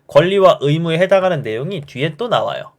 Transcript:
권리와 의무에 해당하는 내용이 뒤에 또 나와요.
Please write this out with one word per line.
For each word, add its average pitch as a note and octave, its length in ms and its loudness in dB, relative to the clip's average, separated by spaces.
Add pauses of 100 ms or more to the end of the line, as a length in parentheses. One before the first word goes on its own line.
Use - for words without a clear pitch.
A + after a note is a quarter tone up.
권리와 F#3 520 4
의무에 D#3+ 380 -2
해당하는 F#3 420 0
내용이 B2 400 -8
뒤에 D#3 380 -8
또 A#3+ 100 -8
나와요. A2 500 -4